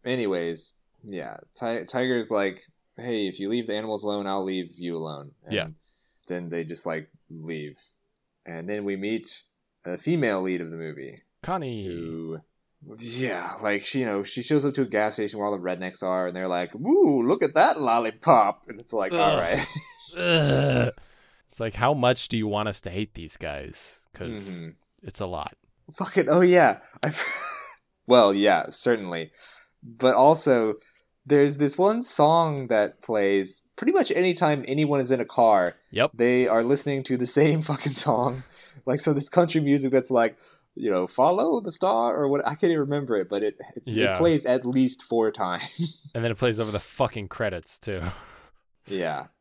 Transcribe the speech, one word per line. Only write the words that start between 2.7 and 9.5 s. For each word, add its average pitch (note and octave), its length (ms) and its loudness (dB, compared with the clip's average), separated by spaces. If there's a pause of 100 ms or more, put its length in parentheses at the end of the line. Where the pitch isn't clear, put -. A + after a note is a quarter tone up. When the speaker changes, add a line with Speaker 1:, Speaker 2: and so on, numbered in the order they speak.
Speaker 1:
"Hey, A2+ 300 -2
if F#2 140 -8
you G2 80 -4
leave A#2 180 -2
the G#2 80 -4
animals G#2+ 300 -6
alone, G#2 200 -4
I'll G2 200 -2
leave F#2 320 -6
you E2+ 180 -8
alone." D2 360 -10 (140)
And - 80 -8
Speaker 2:
Yeah. G2+ 140 -4 (640)
Speaker 1:
then F2+ 180 -8
they E2+ 160 -6
just, D#2+ 220 -10
like, D#2+ 240 -8 (200)
leave. D#2 480 -12 (680)
And E2+ 240 -12
then G#2 160 -6
we G2 100 -4
meet A2 480 -6 (420)